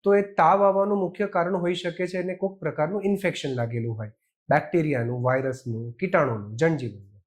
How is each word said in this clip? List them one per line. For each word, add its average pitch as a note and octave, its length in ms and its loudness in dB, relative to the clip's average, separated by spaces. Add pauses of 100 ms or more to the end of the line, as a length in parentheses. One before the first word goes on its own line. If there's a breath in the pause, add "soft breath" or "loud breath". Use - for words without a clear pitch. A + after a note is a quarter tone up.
તો G3+ 120 6
એ G3+ 80 6
તાવ G3 420 4
આવવાનું G3 340 4
મુખ્ય F#3+ 280 -2
કારણ F#3 300 0
હોઈ F3 180 0
શકે F3+ 320 -4
છે F#3 120 -6
એને F3+ 160 -4
કોઈક F#3+ 260 -6
પ્રકારનું E3 440 -4
ઇન્ફેક્શન F#3+ 440 -2
લાગેલું A#2 480 -4
હોય, G#2+ 160 -10 (360)
બેક્ટેરિયાનું, C3+ 760 0
વાયરસનું, B2 720 -2
કીટાણુનું, A#2+ 640 -2
જનજીવનનું. C3 520 -2 (180)